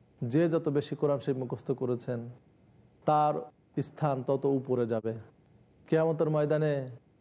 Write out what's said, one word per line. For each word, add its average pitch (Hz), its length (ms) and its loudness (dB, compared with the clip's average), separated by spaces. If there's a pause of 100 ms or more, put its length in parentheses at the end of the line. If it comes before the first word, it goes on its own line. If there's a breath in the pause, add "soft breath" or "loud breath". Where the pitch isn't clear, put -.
(220)
যে 143 280 2
যত 156 200 0
বেশি 143 260 -2
কোরআন 143 240 0
শরীফ 135 180 -2
মুখস্থ 127 340 -6
করেছেন, 123 580 -4 (760)
তার 151 280 4 (460)
স্থান 139 480 -2
তত 139 180 2
উপরে 123 420 0
যাবে। 110 260 -2 (760)
কিয়ামতের 160 420 2
ময়দানে 151 600 0 (320)